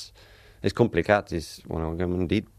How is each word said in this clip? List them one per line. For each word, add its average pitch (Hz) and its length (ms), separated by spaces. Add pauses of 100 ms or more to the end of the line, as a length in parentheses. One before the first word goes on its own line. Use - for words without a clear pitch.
(640)
és 101 100
complicat, 104 600
és, - 300
bueno, 82 320
com 90 180
hem 90 140
dit, 95 200 (120)